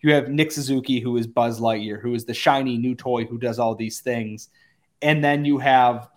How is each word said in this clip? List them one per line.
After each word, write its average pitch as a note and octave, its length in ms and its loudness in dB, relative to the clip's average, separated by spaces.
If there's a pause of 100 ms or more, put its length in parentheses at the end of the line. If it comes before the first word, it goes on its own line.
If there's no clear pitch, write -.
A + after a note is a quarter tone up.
you D3+ 120 2
have C#3 180 2
Nick D#3 220 0
Suzuki, C3 480 -2
who A#2+ 180 -2
is A2+ 80 -2
Buzz A#2 340 0
Lightyear, G#2+ 400 -2
who A#2+ 140 -4
is A#2 100 -4
the - 100 -10
shiny C3+ 440 0
new B2 160 0
toy A#2+ 320 -2
who A#2 120 -10
does A#2 200 -4
all A2+ 160 2
these A2+ 260 -8
things. A2 480 -6 (540)
And D3+ 200 2
then D3 220 2
you C#3+ 140 2
have B2 580 4